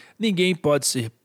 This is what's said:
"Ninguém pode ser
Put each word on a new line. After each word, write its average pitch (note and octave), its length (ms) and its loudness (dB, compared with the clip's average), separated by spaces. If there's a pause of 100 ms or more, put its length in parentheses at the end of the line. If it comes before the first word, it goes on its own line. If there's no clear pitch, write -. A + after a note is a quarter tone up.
(180)
"Ninguém F#3 380 0
pode D3 300 0
ser A#2 260 -4 (140)